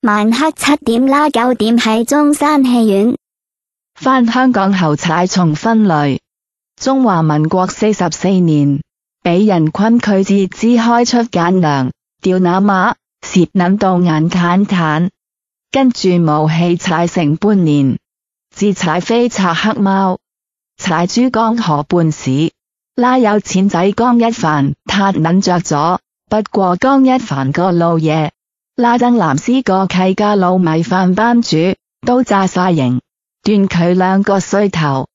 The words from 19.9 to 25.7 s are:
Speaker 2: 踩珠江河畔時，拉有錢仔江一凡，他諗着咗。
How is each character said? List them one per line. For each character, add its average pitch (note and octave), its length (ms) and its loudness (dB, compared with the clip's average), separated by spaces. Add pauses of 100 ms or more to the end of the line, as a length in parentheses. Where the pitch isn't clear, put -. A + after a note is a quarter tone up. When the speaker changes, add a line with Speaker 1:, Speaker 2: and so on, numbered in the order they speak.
Speaker 2:
踩 E3+ 280 -2
珠 A#3+ 240 0
江 A3+ 280 0
河 D#3 260 -2
畔 E3 280 0
時， C#3+ 420 -2 (420)
拉 B3+ 240 0
有 G#3+ 200 2
錢 F#3+ 300 -2
仔 F#3+ 220 0
江 A#3+ 280 0
一 A#3 120 0
凡， D3 420 -2 (120)
他 G3 280 0
諗 E3 300 0
着 F3 160 0
咗。 E3 400 -2 (280)